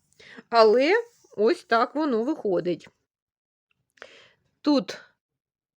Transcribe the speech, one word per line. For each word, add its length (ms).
але 440
ось 280
так 300
воно 280
виходить. 680
Тут 380